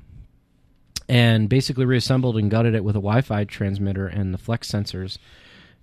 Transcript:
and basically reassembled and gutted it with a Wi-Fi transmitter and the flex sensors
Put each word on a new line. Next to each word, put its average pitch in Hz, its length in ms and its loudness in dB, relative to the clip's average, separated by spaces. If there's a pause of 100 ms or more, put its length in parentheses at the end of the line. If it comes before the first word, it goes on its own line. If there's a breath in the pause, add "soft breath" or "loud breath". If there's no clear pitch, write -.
(1080)
and 117 400 4
basically 131 360 0
reassembled 127 520 2
and 104 140 2
gutted 113 240 2
it 104 100 0
with 101 100 0
a 104 60 0
Wi-Fi 104 440 0
transmitter 98 640 -4
and 95 260 -4
the 92 60 -6
flex - 320 -6
sensors 95 480 -6 (640 soft breath)